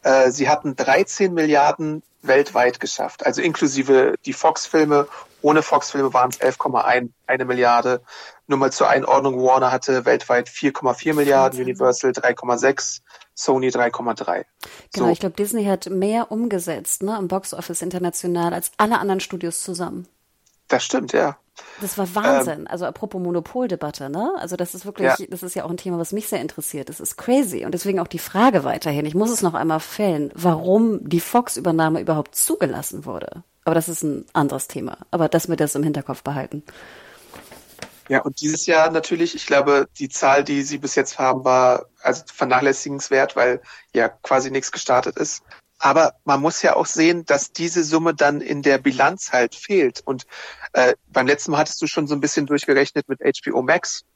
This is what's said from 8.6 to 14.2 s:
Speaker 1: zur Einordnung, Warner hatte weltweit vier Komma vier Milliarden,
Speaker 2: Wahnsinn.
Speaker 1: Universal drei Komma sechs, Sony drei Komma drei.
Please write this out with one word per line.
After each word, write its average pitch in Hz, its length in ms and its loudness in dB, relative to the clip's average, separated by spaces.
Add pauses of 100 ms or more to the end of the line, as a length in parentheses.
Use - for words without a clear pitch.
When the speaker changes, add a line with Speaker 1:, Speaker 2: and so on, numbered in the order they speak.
Speaker 1:
zur - 160 2
Einordnung, 135 520 2
Warner 127 300 4
hatte 127 340 0
weltweit 123 440 2
vier 143 240 -2
Komma 127 220 0
vier 156 200 -4
Milliarden, 135 460 2
Speaker 2:
Wahnsinn. 127 60 -2
Speaker 1:
Universal 127 460 0
drei 123 220 0
Komma 123 240 -2
sechs, - 440 -2 (320)
Sony 131 360 0
drei 120 200 0
Komma 117 240 -4
drei. - 320 -4 (460)